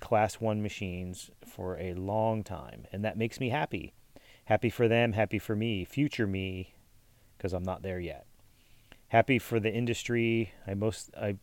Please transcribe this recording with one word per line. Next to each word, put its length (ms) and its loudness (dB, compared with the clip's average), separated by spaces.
class 400 2
one 200 0
machines 680 -6
for 320 -8
a 160 -4
long 480 0
time, 480 -12
and 140 -4
that 120 -2
makes 220 -2
me 120 0
happy. 420 -4
Happy 240 4
for 180 4
them, 240 6
happy 260 2
for 160 -2
me, 300 -2
future 420 0
me, 480 -4
'cause 140 -4
I'm 100 -2
not 200 -4
there 180 -4
yet. 260 -8
Happy 300 6
for 220 0
the 120 0
industry 800 2
I 80 -4
most, 420 -2
I, 260 -2